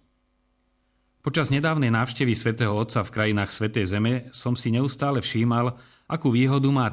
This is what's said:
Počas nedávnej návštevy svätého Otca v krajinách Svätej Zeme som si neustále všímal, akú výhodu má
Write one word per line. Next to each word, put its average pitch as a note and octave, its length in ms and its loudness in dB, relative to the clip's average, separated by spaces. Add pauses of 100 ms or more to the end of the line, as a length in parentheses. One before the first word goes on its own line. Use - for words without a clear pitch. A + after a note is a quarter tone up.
(1300)
Počas C3+ 240 0
nedávnej D3 400 2
návštevy A#2 480 0
svätého A2+ 320 0
Otca G#2+ 320 -2
v - 80 -14
krajinách G#2 400 0
Svätej G#2+ 320 -2
Zeme A2 480 -2
som - 240 -4
si B2 160 -4
neustále C3+ 480 0
všímal, A#2+ 560 0 (320)
akú D3+ 240 0
výhodu C3+ 400 4
má C3 220 2